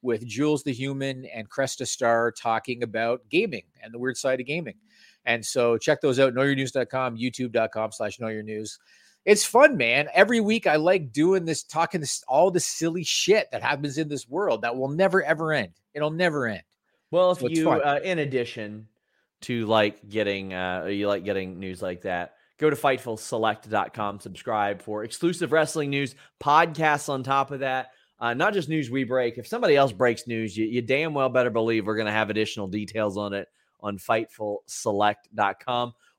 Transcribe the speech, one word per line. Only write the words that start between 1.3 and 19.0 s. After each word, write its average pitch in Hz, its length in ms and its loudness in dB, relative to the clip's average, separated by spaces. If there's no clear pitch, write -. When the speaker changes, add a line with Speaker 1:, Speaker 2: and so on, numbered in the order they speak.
Speaker 1:
Cresta 131 380 -4
Star 117 440 2
talking 117 520 -2
about 117 460 -2
gaming 165 340 -2
and 113 120 -18
the 120 60 -12
weird 127 180 -4
side 131 240 0
of 120 40 -8
gaming. 143 300 -8
And 117 200 0
so 117 320 2
check 147 240 0
those 135 180 2
out, 131 140 4
know 127 100 0
your 139 120 2
news 135 160 -4
dot 127 180 -2
com, 127 280 -4
youtube 123 340 -4
dot 113 200 0
com 110 200 -4
slash 107 280 -8
know 113 100 -6
your 107 140 -8
news. 107 360 -10
It's 208 180 6
fun, 277 320 6
man. 131 380 2
Every 208 260 6
week 214 260 2
I 156 120 4
like 160 340 2
doing 175 320 2
this, 160 180 -2
talking 165 380 -2
this, - 300 -6
all 156 200 6
the 175 120 0
silly 165 420 -4
shit - 480 2
that 113 100 -6
happens 139 360 -2
in 156 100 -2
this 147 220 -8
world 143 320 -2
that 120 160 -2
will 131 100 -2
never, 180 340 2
ever 156 300 0
end. 113 220 -2
It'll 151 160 -2
never 156 380 0
end. 101 160 -6
Speaker 2:
Well, 180 200 4
if 180 80 0
Speaker 1:
So 123 80 -2
it's 160 120 0
Speaker 2:
you, 160 60 2
Speaker 1:
fun. 151 180 2
Speaker 2:
uh, 143 180 2
in 180 180 -2
addition 117 680 -4